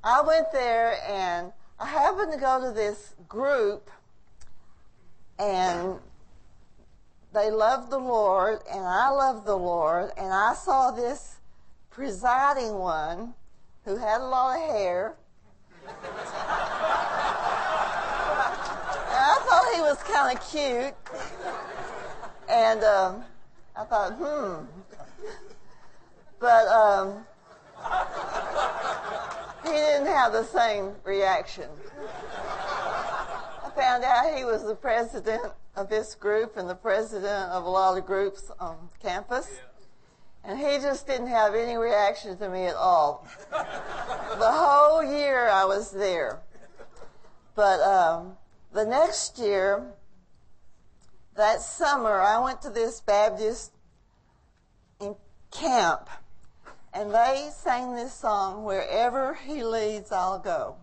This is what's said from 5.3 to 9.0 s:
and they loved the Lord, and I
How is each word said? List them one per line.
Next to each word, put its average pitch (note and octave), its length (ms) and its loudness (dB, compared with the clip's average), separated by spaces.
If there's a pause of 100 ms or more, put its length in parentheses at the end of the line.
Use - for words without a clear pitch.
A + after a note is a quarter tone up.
and F#3 640 0 (1300)
they G#3+ 200 2
loved A#3+ 380 2
the C4+ 100 -2
Lord, G#3+ 680 2
and F#3+ 160 -6
I F#3+ 260 2